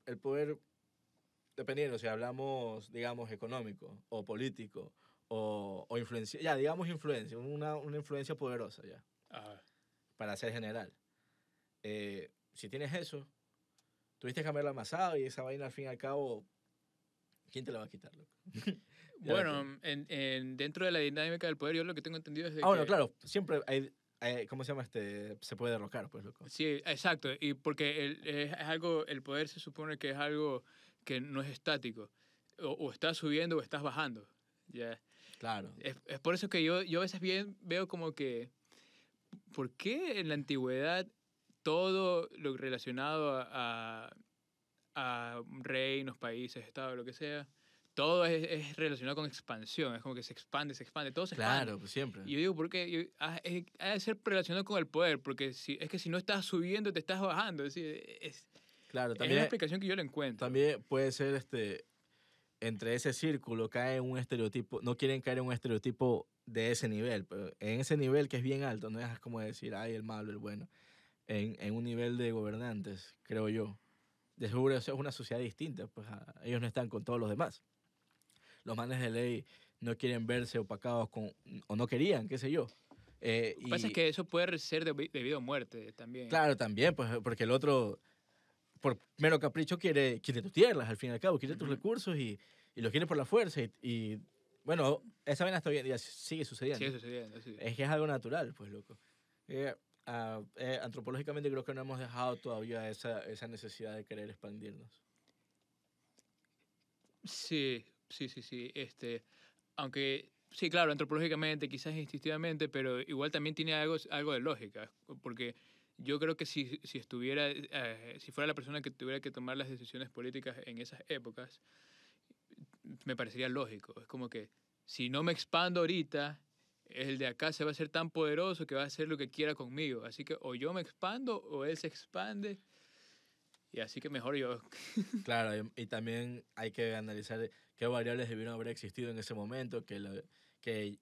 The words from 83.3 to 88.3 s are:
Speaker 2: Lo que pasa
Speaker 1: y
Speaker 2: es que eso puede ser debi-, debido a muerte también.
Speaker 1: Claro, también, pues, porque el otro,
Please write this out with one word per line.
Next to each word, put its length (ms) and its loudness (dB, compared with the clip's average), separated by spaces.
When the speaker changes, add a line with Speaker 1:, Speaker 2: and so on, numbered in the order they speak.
Speaker 2:
Lo 80 -10
que 60 -2
pasa 160 2
Speaker 1:
y 20 4
Speaker 2:
es 40 -4
que 140 6
eso 180 2
puede 320 2
ser 280 0
debi-, 260 0
debido 260 0
a 40 -2
muerte 520 -4
también. 360 -10
Speaker 1:
Claro, 260 8
también, 400 6
pues, 140 2
porque 220 2
el 80 4
otro, 480 6